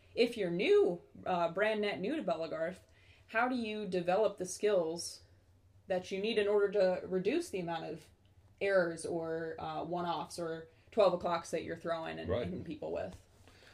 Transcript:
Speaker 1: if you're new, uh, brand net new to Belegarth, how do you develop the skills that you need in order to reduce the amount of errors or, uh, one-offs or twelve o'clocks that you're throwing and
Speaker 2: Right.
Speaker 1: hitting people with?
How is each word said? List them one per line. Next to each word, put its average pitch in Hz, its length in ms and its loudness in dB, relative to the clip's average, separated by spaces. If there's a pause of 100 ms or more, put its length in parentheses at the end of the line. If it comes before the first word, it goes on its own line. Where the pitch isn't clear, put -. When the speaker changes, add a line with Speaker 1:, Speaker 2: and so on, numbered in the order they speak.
(160)
Speaker 1:
if 240 220 2
you're 180 140 0
new, 233 480 6 (260)
uh, 175 240 2
brand 208 320 2
net 208 180 -2
new 226 160 -2
to 302 60 -2
Belegarth, 165 540 -2 (540)
how 233 180 2
do 262 80 -2
you 214 320 -4
develop 180 500 2
the 180 80 -6
skills 175 760 0 (680)
that 185 240 -4
you 190 80 -4
need 214 180 0
in 202 100 2
order 202 240 4
to 185 360 2
reduce 190 420 0
the 185 100 -4
amount 165 260 -6
of 160 140 -10 (640)
errors 180 440 2
or, 165 540 -4
uh, 156 240 -6
one-offs 170 560 -4
or 160 280 -6 (240)
twelve 190 220 6
o'clocks 175 360 -2
that 165 140 -4
you're 160 120 -8
throwing 165 440 -6
and 80 100 -6
Speaker 2:
Right. 117 160 0
Speaker 1:
hitting 64 180 -8
people 80 280 -10
with? 85 240 -6 (580)